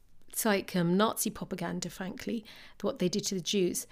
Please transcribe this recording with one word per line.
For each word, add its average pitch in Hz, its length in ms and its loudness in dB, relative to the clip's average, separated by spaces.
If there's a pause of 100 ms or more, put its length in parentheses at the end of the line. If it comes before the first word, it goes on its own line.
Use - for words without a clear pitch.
(280)
it's - 160 -4
like, 196 320 2
um, 175 200 6
Nazi 214 340 4
propaganda, 180 600 -6
frankly, 196 540 -6 (380)
what 208 180 -2
they 180 80 4
did 196 160 0
to - 100 -2
the 185 60 0
Jews. - 520 2